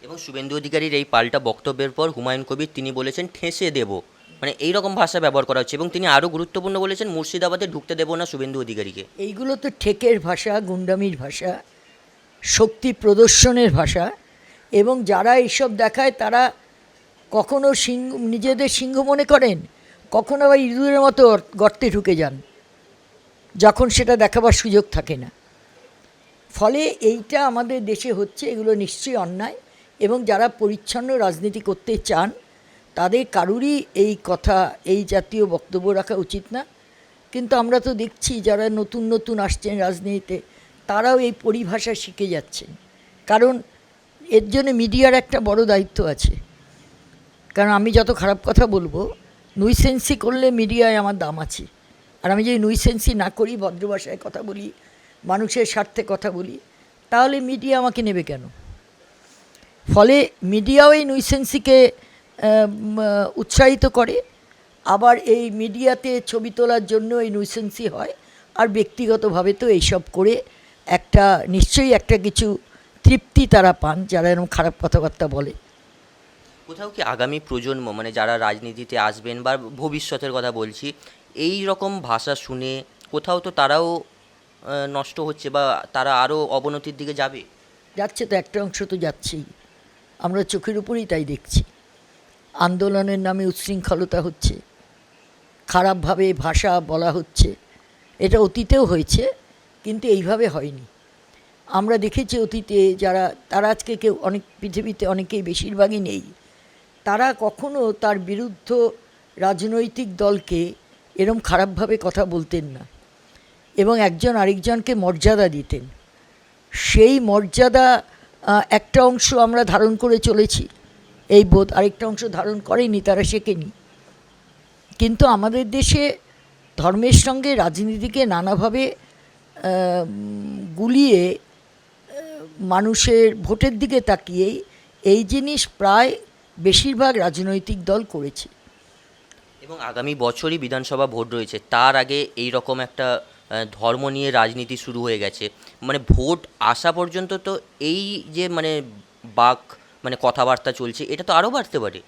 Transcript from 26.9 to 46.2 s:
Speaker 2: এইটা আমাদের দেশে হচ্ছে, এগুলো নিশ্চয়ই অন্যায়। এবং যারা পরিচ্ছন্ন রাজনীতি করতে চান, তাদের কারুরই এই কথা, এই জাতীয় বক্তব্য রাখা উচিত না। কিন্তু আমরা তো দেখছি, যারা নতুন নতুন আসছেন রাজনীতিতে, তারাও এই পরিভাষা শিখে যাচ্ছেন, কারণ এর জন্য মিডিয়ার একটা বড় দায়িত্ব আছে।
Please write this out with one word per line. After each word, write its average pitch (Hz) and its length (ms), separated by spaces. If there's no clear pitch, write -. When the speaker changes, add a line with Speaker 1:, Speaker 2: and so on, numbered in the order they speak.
Speaker 2:
এইটা 233 460
আমাদের 240 380
দেশে 220 280
হচ্ছে, 202 380
এগুলো 220 240
নিশ্চয়ই 208 420
অন্যায়। 196 400
এবং 233 240
যারা 214 240
পরিচ্ছন্ন 233 680
রাজনীতি 202 460
করতে 202 380
চান, 180 320
তাদের 196 380
কারুরই 233 500
এই 202 300
কথা, 180 500
এই 196 200
জাতীয় 196 420
বক্তব্য 185 440
রাখা 190 240
উচিত 190 280
না। 262 140
কিন্তু 247 240
আমরা 240 240
তো 254 140
দেখছি, 226 460
যারা 208 280
নতুন 220 440
নতুন 226 260
আসছেন 202 400
রাজনীতিতে, 190 600
তারাও 233 320
এই 240 140
পরিভাষা 220 600
শিখে 196 320
যাচ্ছেন, - 500
কারণ 240 360
এর 220 220
জন্য 269 200
মিডিয়ার 247 440
একটা 254 260
বড় 214 240
দায়িত্ব 196 400
আছে। - 320